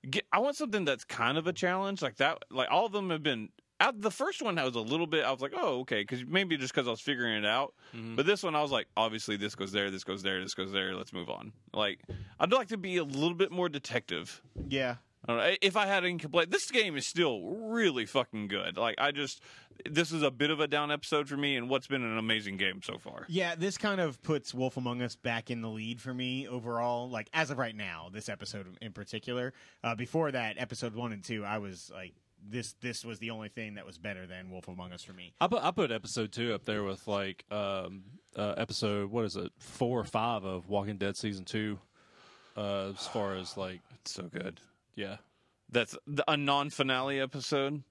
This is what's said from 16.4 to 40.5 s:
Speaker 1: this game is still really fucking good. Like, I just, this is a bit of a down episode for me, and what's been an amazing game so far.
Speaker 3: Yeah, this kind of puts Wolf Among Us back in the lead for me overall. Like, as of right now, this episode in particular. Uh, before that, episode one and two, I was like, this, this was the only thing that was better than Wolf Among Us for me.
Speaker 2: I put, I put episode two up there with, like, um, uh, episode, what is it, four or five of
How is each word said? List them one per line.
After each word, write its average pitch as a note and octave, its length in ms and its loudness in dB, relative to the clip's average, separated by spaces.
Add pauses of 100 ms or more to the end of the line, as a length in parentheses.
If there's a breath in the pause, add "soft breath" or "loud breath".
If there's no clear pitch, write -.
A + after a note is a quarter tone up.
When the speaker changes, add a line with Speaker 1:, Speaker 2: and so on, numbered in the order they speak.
Speaker 1:
this - 200 0
game G#3 240 4
is C3+ 100 -2
still C#3 360 2 (100)
really G#3+ 540 2
fucking A2 420 0
good. F#2 300 -2
Like, A2+ 200 2
I C#3+ 140 4
just, C#3 300 -4 (460 loud breath)
this D#3 240 2
is D#3 120 2
a C3+ 80 6
bit C#3+ 200 2
of D3+ 100 0
a D3+ 60 4
down D3 220 2
episode D3 380 0
for C#3 100 -4
me, C#3+ 200 2
and A#2+ 120 -2
what's C3 180 2
been C3 160 0
an A2+ 140 0
amazing A2 400 0
game F#2+ 240 0
so - 160 -8
far. - 300 -12
Speaker 3:
Yeah, F3 280 0
this F#3 220 -2
kind G3 240 0
of D3 220 -2
puts D3+ 300 0
Wolf B2+ 240 0
Among B2 240 -2
Us A#2+ 160 -2
back A#2 340 -2
in A#2 100 -2
the A2+ 80 -4
lead A2 320 -6
for C3 120 -6
me B2+ 340 -2
overall. A#2+ 600 -2
Like, A2 240 -6
as D#3+ 180 2
of C3 60 -2
right A#2 180 -2
now, F2+ 360 -8
this G#2+ 180 -8
episode G2 520 -8
in G#2+ 120 -10
particular. B2 600 -4 (300 loud breath)
Uh, A#2 120 2
before C#3+ 360 0
that, A#2 280 -2
episode A#2 360 -6
one A#2+ 160 -4
and G2+ 120 -8
two, A2 200 -4
I G#2 140 -2
was G2 360 -8
like, F#2 200 -12 (360)
this, A#2 300 -6
this A#2+ 240 -6
was A2+ 160 -8
the A2+ 120 -6
only A2 180 -8
thing G#2+ 240 -8
that G2+ 120 -12
was F2+ 120 -16
better F#2 300 -8
than F#2 240 -12
Wolf F#2 180 -12
Among F2+ 240 -10
Us F2+ 100 -14
for - 100 -16
me. F2+ 280 -18
Speaker 2:
I E3+ 60 6
put, F#3+ 140 2
I D#3 100 2
put E3+ 200 2
episode A2+ 400 -2
two A#2 220 0
up G2 100 -4
there G#2+ 200 0
with, F#2+ 240 -4
like, G2 440 -2
um, G2 520 -4 (340)
uh, G#2 180 0
episode, G#2 560 0
what A2+ 140 0
is F#2 100 -4
it, F2+ 220 -4
four B2 420 0
or G#2 60 -2
five A2 400 0
of F#2 240 -4